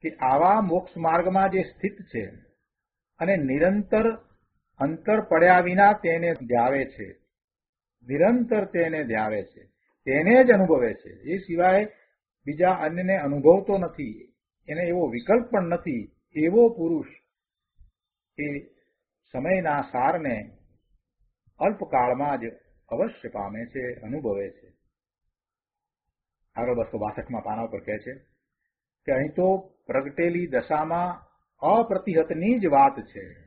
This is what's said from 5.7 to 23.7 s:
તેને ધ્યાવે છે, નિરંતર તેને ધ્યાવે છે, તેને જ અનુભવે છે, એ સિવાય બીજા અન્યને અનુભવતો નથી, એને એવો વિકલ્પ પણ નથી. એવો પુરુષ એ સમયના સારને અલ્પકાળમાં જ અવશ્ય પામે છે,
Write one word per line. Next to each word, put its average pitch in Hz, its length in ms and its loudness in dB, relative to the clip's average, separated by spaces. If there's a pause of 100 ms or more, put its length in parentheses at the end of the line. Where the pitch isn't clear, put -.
તેને 170 360 -2 (120)
ધ્યાવે 123 460 0
છે, 104 200 -16 (1000)
નિરંતર 208 600 2
તેને 165 360 -2
ધ્યાવે 107 400 -2
છે, - 200 -20 (440)
તેને 156 360 4
જ 240 80 4
અનુભવે 160 420 4
છે, - 180 -18 (120)
એ 143 160 -8
સિવાય 185 520 0 (560)
બીજા 175 320 0
અન્યને 175 380 -2
અનુભવતો 151 600 4
નથી, 151 520 -8 (380)
એને 156 180 -6
એવો 175 240 -2
વિકલ્પ 185 400 0
પણ 180 240 -2
નથી. 139 300 -6 (320)
એવો 170 340 4
પુરુષ 165 420 -4 (1300)
એ 147 100 -8 (840)
સમયના 151 560 -2
સારને 139 460 -2 (1200)
અલ્પકાળમાં 139 800 -2
જ 113 40 -12 (460)
અવશ્ય 143 400 -6
પામે 104 380 -10
છે, 131 160 -12 (160)